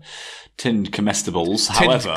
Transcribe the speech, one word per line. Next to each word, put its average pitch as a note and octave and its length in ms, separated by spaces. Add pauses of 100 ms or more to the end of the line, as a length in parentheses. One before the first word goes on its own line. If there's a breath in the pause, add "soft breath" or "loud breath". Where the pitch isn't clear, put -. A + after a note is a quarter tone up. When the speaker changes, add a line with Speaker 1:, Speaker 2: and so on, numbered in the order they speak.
(580 loud breath)
Speaker 1:
tinned A2 340
comestibles. F#2+ 760 (100)
Speaker 2:
Tinned B2+ 160
Speaker 1:
However, A#2 260